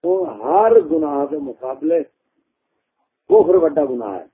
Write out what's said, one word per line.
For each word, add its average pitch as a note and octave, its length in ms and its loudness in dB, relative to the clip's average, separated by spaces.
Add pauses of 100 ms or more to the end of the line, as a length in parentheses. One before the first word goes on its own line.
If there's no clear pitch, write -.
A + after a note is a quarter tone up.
وہ E3+ 340 -4
ہر G3+ 440 4
گناہ D3 500 -4
دے D3+ 80 -6
مقابلے C#3 640 -4 (1300)
کفر F#3 260 4
وڈا D#3 300 2
گناہ A2+ 340 -8
ہے۔ - 160 -14